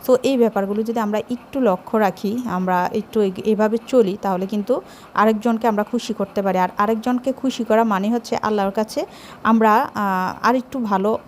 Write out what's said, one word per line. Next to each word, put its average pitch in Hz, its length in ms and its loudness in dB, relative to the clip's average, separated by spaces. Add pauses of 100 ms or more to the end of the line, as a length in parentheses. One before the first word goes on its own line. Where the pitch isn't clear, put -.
So 254 160 6
এই 269 140 2
ব্যাপারগুলো 214 460 0
যদি 226 160 -4
আমরা 214 180 0
একটু 247 420 -6
লক্ষ্য 220 380 0
রাখি, 202 480 0
আমরা 185 480 0
একটু 220 280 -2
এগ-, 190 240 -2
এভাবে 214 320 2 (100)
চলি, 208 340 2
তাহলে 190 240 -2
কিন্তু 214 360 -2 (320)
আরেকজনকে 220 540 2
আমরা 208 160 0
খুশি - 300 -4
করতে 202 280 -4
পারি। 190 160 0
আর 180 200 0
আরেকজনকে 226 540 0
খুশি 262 320 -4
করা 220 200 4
মানে 208 260 0
হচ্ছে 233 320 -2
আল্লাহর 202 300 0
কাছে 220 340 -4 (380)
আমরা, 220 520 4
আহ, 190 500 -2
আরেকটু 254 340 0
ভালো 208 380 0 (100)